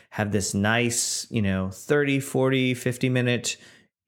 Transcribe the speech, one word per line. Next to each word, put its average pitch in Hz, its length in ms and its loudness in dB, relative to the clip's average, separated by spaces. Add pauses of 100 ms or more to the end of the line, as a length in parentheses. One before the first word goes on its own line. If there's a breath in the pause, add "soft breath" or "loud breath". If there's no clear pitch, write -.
have 104 220 -2
this 101 240 -2
nice, 113 760 0
you 113 140 0
know, 95 260 0
thirty, 139 500 0
forty, 131 540 2
fifty 123 360 -2
minute 123 480 0 (500 loud breath)